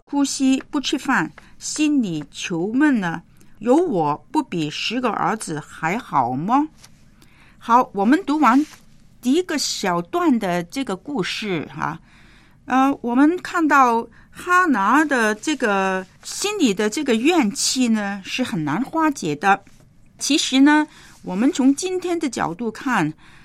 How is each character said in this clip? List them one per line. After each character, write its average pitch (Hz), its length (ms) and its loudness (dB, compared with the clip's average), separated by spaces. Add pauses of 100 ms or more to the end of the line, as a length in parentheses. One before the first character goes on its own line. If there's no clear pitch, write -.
哭 285 180 0
泣 262 460 0
不 294 100 -4
吃 - 160 -4
饭， 247 360 0 (260)
心 294 460 0
里 160 260 -4
求 180 420 -6
闷 269 280 2
呢？ 170 240 -6 (340)
有 240 180 2
我 190 400 0 (160)
不 302 120 0
比 165 260 -4
十 220 320 -6
个 247 80 0
儿 190 260 -2
子 165 240 -8
还 165 380 -6
好 131 360 -2
吗？” 233 360 0 (880)
好， - 380 2
我 196 100 0
们 311 220 4
读 294 100 0
完 269 260 4 (600)
第 247 100 2
一 339 80 2
个 359 160 -4
小 180 420 -2
段 294 380 0
的 175 280 -2
这 269 180 -8
个 196 120 -4
故 226 280 -6
事 185 520 -6
哈， 151 240 -6 (640)
呃， 269 360 2
我 240 140 -4
们 302 260 4
看 339 260 -2
到 247 400 4 (220)
哈 359 360 2
拿 247 380 4
的 240 300 2
这 254 220 -4
个 190 500 0 (160)
心 - 380 -6
里 233 160 4
的 214 160 0
这 311 120 -4
个 254 120 2
怨 254 360 2
气 247 360 -2
呢， 202 360 -2
是 - 200 -4
很 190 200 -4
难 151 200 -2
化 311 260 0
解 165 260 -4
的。 196 280 0 (560)
其 - 180 -2
实 269 240 2
呢， 302 260 4 (360)
我 180 120 -8
们 240 160 0
从 269 220 2
今 370 260 -4
天 349 200 -4
的 311 100 -4
角 156 240 -4
度 220 180 -6
看， 208 400 -2 (340)